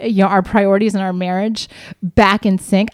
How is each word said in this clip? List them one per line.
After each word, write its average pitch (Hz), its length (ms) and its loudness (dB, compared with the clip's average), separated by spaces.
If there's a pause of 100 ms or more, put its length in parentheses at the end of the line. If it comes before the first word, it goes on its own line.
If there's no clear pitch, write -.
you 202 220 0
know, 190 40 4
our 190 140 2
priorities 202 540 2
and 190 80 -2
our 185 80 -4
marriage 185 560 -4 (340)
back 202 440 2
in 190 120 2
sync, 196 360 -2